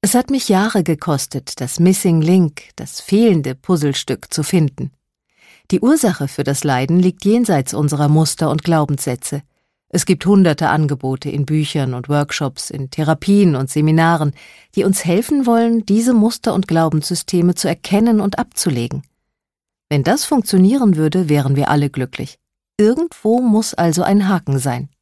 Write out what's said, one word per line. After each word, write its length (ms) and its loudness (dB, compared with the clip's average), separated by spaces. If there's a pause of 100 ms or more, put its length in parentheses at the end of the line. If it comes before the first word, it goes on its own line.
Es 140 0
hat 160 0
mich 180 -4
Jahre 320 2
gekostet, 800 -4
das 180 -8
Missing 440 2
Link, 400 2 (120)
das 260 -14
fehlende 520 2
Puzzlestück 800 -4
zu 80 -4
finden. 480 -2 (800)
Die 100 0
Ursache 480 2
für 160 -6
das 200 -4
Leiden 360 0
liegt 240 0
jenseits 520 0
unserer 320 0
Muster 420 2
und 140 -2
Glaubenssätze. 800 -2 (460)
Es 180 -2
gibt 180 -2
hunderte 440 4
Angebote 600 -2
in 160 -4
Büchern 480 -2
und 160 -10
Workshops, 640 -4
in 180 -10
Therapien 680 2
und 140 -4
Seminaren, 640 2 (400)
die 120 0
uns 200 0
helfen 400 0
wollen, 400 2
diese 300 2
Muster 400 0
und 120 -2
Glaubenssysteme 840 0
zu 140 -4
erkennen 520 0
und 200 -4
abzulegen. 640 -4 (840)
Wenn 140 0
das 240 0
funktionieren 680 2
würde, 340 0
wären 260 2
wir 140 0
alle 220 0
glücklich. 480 -8 (380)
Irgendwo 600 0
muss 340 0
also 300 0
ein 240 2
Haken 320 -2
sein. 300 -6 (120)